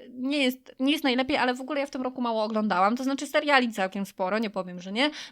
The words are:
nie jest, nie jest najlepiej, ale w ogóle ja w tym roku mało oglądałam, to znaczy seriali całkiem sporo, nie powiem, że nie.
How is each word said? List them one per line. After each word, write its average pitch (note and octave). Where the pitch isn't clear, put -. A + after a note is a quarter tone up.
nie C4
jest, B3+
nie C4
jest D4+
najlepiej, C4
ale B3
w B3
ogóle C#4+
ja C4+
w C#4
tym C4
roku B3+
mało A3+
oglądałam, G#3+
to C4+
znaczy C4+
seriali C#4
całkiem G3
sporo, F#3+
nie A3+
powiem, F3+
że F#3
nie. C4